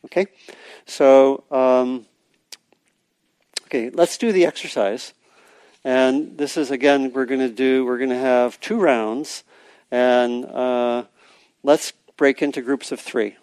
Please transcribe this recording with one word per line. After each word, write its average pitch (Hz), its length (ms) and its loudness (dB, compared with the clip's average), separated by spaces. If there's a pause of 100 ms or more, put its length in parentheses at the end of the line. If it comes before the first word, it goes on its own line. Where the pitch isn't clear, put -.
Okay? 185 200 -2 (600)
So, 135 640 4
um, 127 540 0 (1600)
okay, 123 260 -4
let's - 260 0
do 233 140 0
the 180 140 4
exercise. - 680 -4 (720)
And 131 540 0
this 147 200 -6
is, 139 140 -4
again, 135 420 2
we're 131 120 -2
gonna 131 240 -2
do, 131 360 0
we're 123 140 -2
gonna 127 200 -2
have 123 400 0
two 220 200 -4
rounds. 123 640 -2 (480)
And, 123 540 2
uh, 120 580 -4 (600)
let's 147 300 2 (240)
break 139 240 2
into 143 200 -2
groups 127 300 -4
of 127 80 -8
three - 440 -4